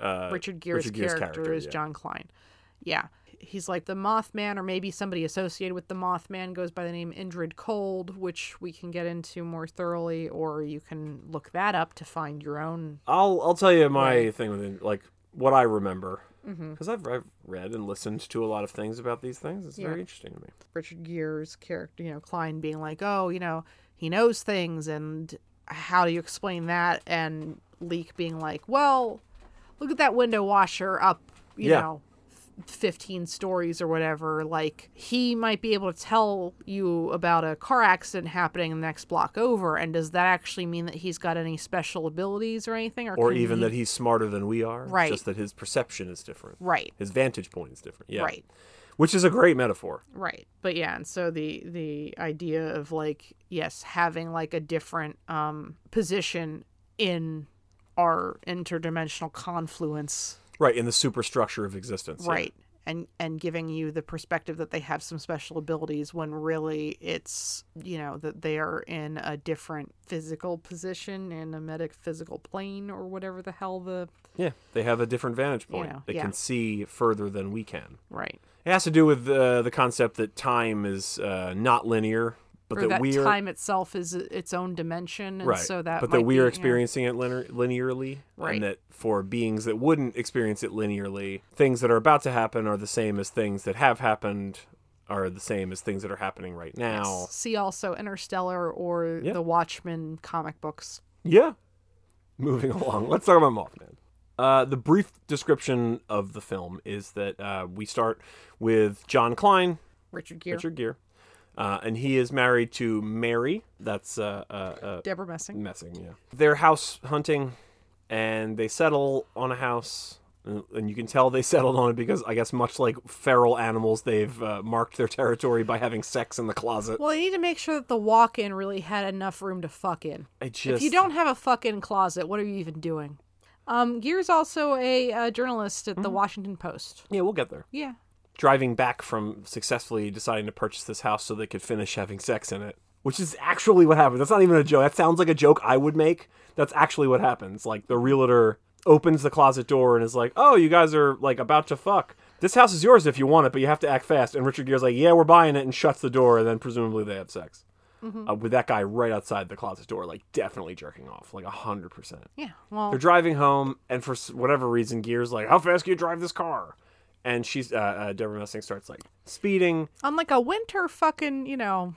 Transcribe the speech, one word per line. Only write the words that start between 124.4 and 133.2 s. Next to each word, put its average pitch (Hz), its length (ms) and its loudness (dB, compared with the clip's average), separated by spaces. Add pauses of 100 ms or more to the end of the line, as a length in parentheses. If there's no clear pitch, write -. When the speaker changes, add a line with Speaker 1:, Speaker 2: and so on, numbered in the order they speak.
Speaker 1:
uh, 107 200 -4
marked 113 340 -2
their 117 120 0
territory 120 540 0
by 110 140 0
having 113 260 -2
sex - 360 -6
in 117 80 -4
the 107 80 -4
closet. 113 440 -4
Speaker 2:
Well, 294 120 -2
they 311 100 0
need 370 120 0
to 392 60 -2
make 339 200 -2
sure 320 160 -4
that 277 140 -6
the 233 100 0
walk-in 220 560 4
really 196 260 -6
had 202 320 -4
enough 190 300 -8
room 185 180 -6
to 165 80 -8
fuck - 380 -6
in. 147 200 -12 (140)
Speaker 1:
I 131 60 -8
Speaker 2:
If 120 80 -10
Speaker 1:
just 131 280 -2
Speaker 2:
you 285 80 2
don't 370 220 4
have 320 140 2
a 262 80 2
fuck-in 233 480 -2
closet, 180 460 -2
what 202 120 -4
are 208 40 -2
you 208 120 -6
even 160 240 -8
doing? 151 380 -6 (500)